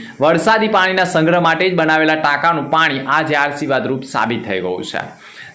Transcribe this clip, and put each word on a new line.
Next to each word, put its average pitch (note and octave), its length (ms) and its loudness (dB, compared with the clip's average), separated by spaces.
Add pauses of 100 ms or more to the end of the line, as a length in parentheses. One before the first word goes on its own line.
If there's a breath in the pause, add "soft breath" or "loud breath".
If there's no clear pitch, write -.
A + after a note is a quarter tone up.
(220 loud breath)
વરસાદી G#3 540 2
પાણીના F#3 300 2
સંગ્રહ E3+ 360 2
માટે E3 280 2
જ F3+ 60 0
બનાવેલા D#3 400 2
ટાંકાનું D3 540 0
પાણી D3+ 380 0
આજે D3 280 0
આશીર્વાદ C#3+ 560 -2
રૂપ C3 120 -4
સાબિત A#2 420 -4
થઈ F#2+ 160 -4
ગયું F#2 220 -6
છે. F2+ 200 -8 (500 loud breath)